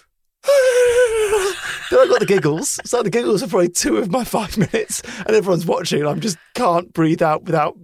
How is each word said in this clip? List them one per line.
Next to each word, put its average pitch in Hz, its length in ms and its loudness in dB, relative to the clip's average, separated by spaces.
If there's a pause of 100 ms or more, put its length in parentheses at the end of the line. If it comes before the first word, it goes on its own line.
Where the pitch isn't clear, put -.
(440)
<sighs> 480 1500 0
then 359 80 4
I 269 80 6
got 247 140 2
the 202 40 0
giggles. 160 600 0
So 240 180 -2
the 208 60 -4
giggles 233 340 2
are 262 40 -6
probably 175 220 2
two 226 280 -2
of 208 120 -2
my 233 140 0
five 196 340 -4
minutes, - 440 -2 (240)
and 220 100 2
everyone's 175 300 2
watching, 175 340 -2
and 147 100 0
I'm 143 120 -4
just 196 160 -4 (180)
can't 180 380 0
breathe 165 280 0
out 156 220 0
without 160 400 -2